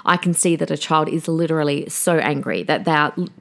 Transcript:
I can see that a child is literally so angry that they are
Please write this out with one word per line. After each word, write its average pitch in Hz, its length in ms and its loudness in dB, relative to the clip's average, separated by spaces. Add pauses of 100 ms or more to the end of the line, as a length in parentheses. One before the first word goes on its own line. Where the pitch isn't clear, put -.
I 175 120 2
can 175 160 0
see 170 220 2
that 156 160 -2
a 151 60 -2
child 156 320 0
is 160 180 -4
literally 160 600 0
so - 280 2
angry 135 460 -2
that - 220 -2
they 165 60 2
are 151 220 2 (280)